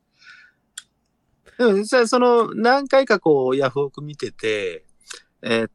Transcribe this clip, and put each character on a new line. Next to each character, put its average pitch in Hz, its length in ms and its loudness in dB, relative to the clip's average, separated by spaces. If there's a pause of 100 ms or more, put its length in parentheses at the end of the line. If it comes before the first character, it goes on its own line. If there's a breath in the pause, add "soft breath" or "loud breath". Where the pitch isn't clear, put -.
(1600 loud breath)
で 247 60 2
も 226 80 4
実 202 140 -2
際 240 220 2
そ 247 100 2
の 240 360 2
何 247 320 0
回 269 200 2
か 202 120 2
こ 139 300 2
う 131 80 0
ヤ 135 140 0
フ 139 100 -4
オ 139 100 -4
ク 147 120 -16
見 147 140 -14
て 120 140 -10
て、 101 540 -6 (560 loud breath)
え 113 240 -2
ー 107 40 -6
っ - 60 -20